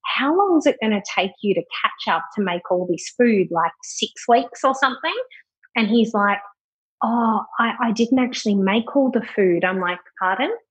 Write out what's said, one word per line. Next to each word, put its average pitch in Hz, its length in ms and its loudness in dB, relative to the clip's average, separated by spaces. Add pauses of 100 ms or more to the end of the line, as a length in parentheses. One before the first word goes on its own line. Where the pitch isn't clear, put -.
"How 294 320 -2
long 381 220 4
is 294 80 2
it - 140 2
gonna 214 200 0 (120)
take 190 180 -2 (100)
you 202 140 0
to 170 80 -2 (200)
catch - 320 -2
up 165 80 -2 (120)
to 208 80 -2
make 175 280 -4
all 180 180 0
this - 280 -4
food, 214 340 4
like 170 220 0 (100)
six - 460 -8
weeks 262 340 2
or 262 120 2
something?" 285 420 -2 (580)
And 220 140 2
he's 226 240 2
like, 202 260 2 (640)
"Oh, 226 400 0 (160)
I, 226 220 0
I 233 100 0
didn't 233 280 2
actually 240 360 -2
make 202 400 0
all 269 160 4
the 226 140 -2 (100)
food." 180 300 2
I'm 185 160 -2
like, 180 180 -4 (180)
"Pardon?" 233 380 -2 (160)